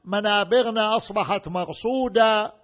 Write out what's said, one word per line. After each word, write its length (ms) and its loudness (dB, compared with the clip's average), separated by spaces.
منابرنا 920 0
أصبحت 520 -4
مرصودة 1040 0